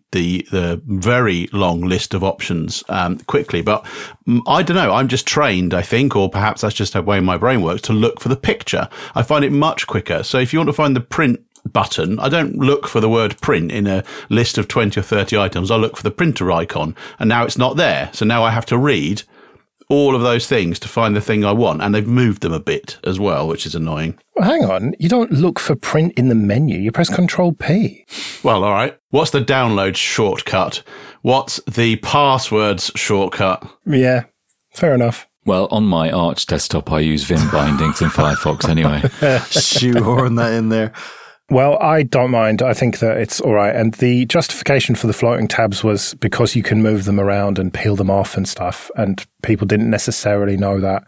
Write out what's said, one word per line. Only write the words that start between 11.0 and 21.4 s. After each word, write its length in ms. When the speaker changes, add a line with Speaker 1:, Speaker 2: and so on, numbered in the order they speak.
Speaker 1:
print 380
button, 480
I 100
don't 260
look 320
for 120
the 100
word 320
print 300
in 140
a 180
list 280
of 100
twenty 320
or 40
thirty 340
items. 320
I 60
look 200
for 80
the 80
printer 400
icon, 440
and 100
now 160
it's 140
not 180
there. 340
So 140
now 180
I 60
have 160
to 120
read 440
all 240
of 60
those 240
things 320
to 100
find 280
the 60
thing 220